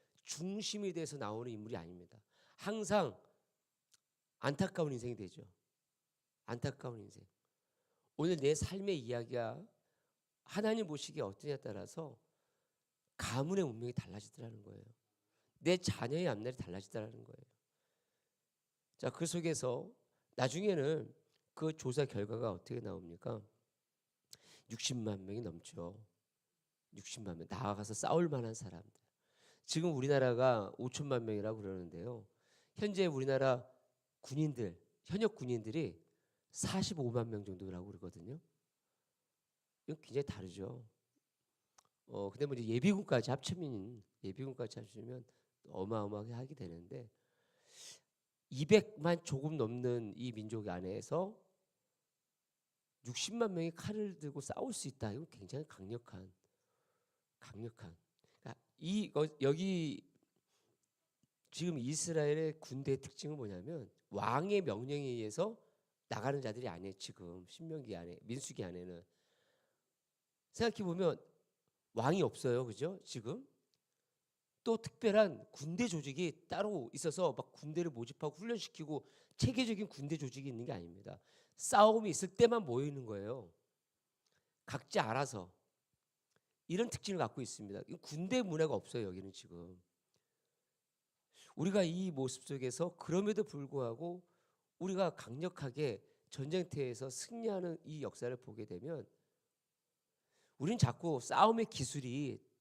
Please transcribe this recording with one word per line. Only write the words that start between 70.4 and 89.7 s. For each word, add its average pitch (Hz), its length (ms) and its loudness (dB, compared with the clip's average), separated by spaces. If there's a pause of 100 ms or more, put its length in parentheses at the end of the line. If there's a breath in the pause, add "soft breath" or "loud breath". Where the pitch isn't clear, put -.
생각해 220 320 2
보면 175 340 4 (760)
왕이 147 280 6
없어요. 127 440 2
그죠? 135 380 -4
지금 139 440 -8 (1160)
또 226 140 4
특별한 208 720 4
군대 170 360 0
조직이 151 600 -2
따로 190 460 0
있어서 156 400 2
막 - 180 -8
군대를 156 400 -2
모집하고 120 440 -4
훈련시키고 170 720 -4 (300 soft breath)
체계적인 220 500 4
군대 143 300 -4
조직이 135 320 -6
있는 120 160 -6
게 123 80 -4
아닙니다. 92 460 -10 (360 soft breath)
싸움이 220 540 8
있을 175 260 0
때만 233 280 8
모여 131 220 2
있는 139 200 -4
거예요. 104 460 -6 (1160)
각자 - 440 0
알아서. 113 420 0 (1160)
이런 202 220 2
특징을 - 280 -4
갖고 131 240 0
있습니다. 101 460 -8
이 - 80 -10
군대 185 460 -2
문화가 160 320 2
없어요. 107 340 -2
여기는 95 240 -8
지금. 87 500 -16 (1700 loud breath)